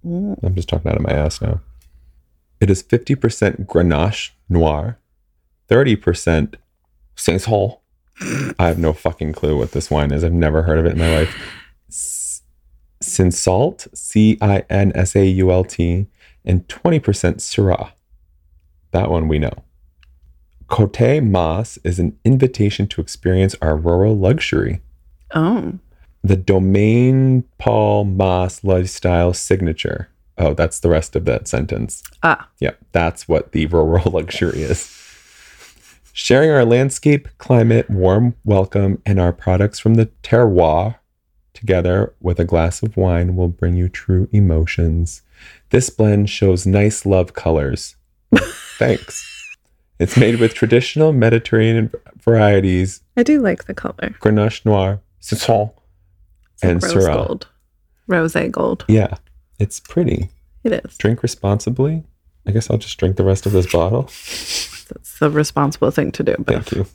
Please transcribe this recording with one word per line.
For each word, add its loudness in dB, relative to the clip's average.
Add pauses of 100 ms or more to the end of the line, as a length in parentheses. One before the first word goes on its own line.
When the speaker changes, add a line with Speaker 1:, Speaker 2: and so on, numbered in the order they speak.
Speaker 1:
Mm. -6
Speaker 2:
I'm -2
just -6
talking -2
out -2
of -2
my -2
ass -2
now. -4 (960)
It 2
is 2
fifty -2
percent -2
Grenache 0 (180)
Noir, 0 (680)
thirty 4
percent -2 (600)
Saint-Saul. -2 (760)
I 4
have 0
no 0
fucking -6
clue -2
what -4
this -6
wine 0
is. -2
I've 0
never 0
heard 0
of 0
it 0
in -4
my 2
life. -2 (540)
S-, -12 (600)
Cinsault, -2
C 2
I 2
N 2
S -2
A 4
U 2
L 2
T, -2 (380)
and 0
twenty 0
percent 0
Syrah. -2 (1000)
That 0
one 0
we 0
know. -4 (1120)
Cote 2
Mas 0
is -2
an -2
invitation 0
to -8
experience 0
our 0
rural 2
luxury. 0 (540)
Speaker 1:
Oh. -2 (500)
Speaker 2:
The 2
Domaine 2 (140)
Paul 0
Mas 0
lifestyle 0
signature. -4 (300)
Oh, 0
that's -2
the 0
rest 0
of -4
that -4
sentence. -6 (220)
Speaker 1:
Ah. -2 (120)
Speaker 2:
Yeah, -2 (220)
that's -2
what -2
the 0
rural 2
<laughs> -8
luxury -4
is. -4 (1200)
Sharing 2
our 4
landscape, 2 (120)
climate, 2
warm 2 (100)
welcome, 0
and 0
our 2
products -2
from 2
the 4 (180)
terroir, 2 (580)
together 0
with -2
a 2
glass 0
of -6
wine, 0
will 0
bring -2
you 0
true -2
emotions. 0 (480)
This 2
blend 2
shows 0
nice 2
love 0
colors. -4 (180)
Speaker 1:
<laughs> -2
Speaker 2:
Thanks. -4 (720)
It's 0
made 4
with 2
traditional 2
Mediterranean 2 (260)
varieties. 2 (160)
Speaker 1:
I 4
do 4
like -2
the -12
color. -10
Speaker 2:
Grenache 2
Noir, 2 (200)
Citron, -2 (840)
Speaker 1:
It's -12
like 4
Speaker 2:
and 0
Speaker 1:
rose -4
Speaker 2:
Syrah. 2
Speaker 1:
gold. -10 (640)
Rosé -2
gold. -4
Speaker 2:
Yeah, 2 (440)
it's -4
pretty. -2 (340)
Speaker 1:
It -2
is. -8
Speaker 2:
Drink 0
responsibly. -2 (420)
I -4
guess -2
I'll 0
just -8
drink 0
the 0
rest 0
of -2
this 2
bottle. 0
Speaker 1:
That's -14
the 2
responsible -2
thing -2
to -6
do, 0
Beth. -2
Speaker 2:
Thank -8
you. -2